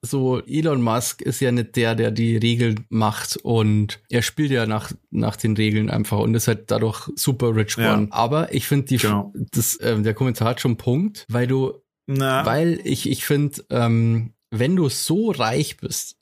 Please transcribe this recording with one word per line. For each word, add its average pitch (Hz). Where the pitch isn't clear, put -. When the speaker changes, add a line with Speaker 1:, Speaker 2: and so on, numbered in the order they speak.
Speaker 1:
so 131
Elon 151
Musk 113
ist -
ja 127
nicht 120
der, 113
der 113
die 113
Regeln 117
macht 107
und 107
er 120
spielt 143
ja 117
nach, 110
nach 110
den 110
Regeln 107
einfach 107
und 113
ist 113
halt 107
dadurch 113
super 120
rich 107
Speaker 2:
Ja. 117
Speaker 1:
geworden. 107
Aber 135
ich 127
find 139
die 131
Speaker 2:
Genau. 104
Speaker 1:
das, -
ähm, 113
der 110
Kommentar 117
hat 123
schon 123
einen 113
Punkt, 175
weil 120
du 131
Speaker 2:
Na. 135
Speaker 1:
weil 160
ich, -
ich -
find, 147
ähm, 113
wenn 123
du 170
so 208
reich 135
bist -